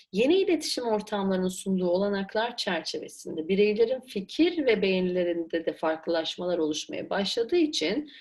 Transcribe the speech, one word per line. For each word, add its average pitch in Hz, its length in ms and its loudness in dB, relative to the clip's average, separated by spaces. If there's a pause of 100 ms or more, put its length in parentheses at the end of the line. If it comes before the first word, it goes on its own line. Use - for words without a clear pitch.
(120)
yeni 254 260 4
iletişim 330 460 0
ortamlarının 202 640 0
sunduğu 185 400 -2
olanaklar 202 680 0
çerçevesinde - 920 -6
bireylerin 214 540 2
fikir 311 640 -2
ve 214 160 4
beğenilerinde 180 840 0
de 156 80 -2
farklılaşmalar 165 840 -2
oluşmaya - 520 -4
başladığı 226 480 -2
için 302 640 0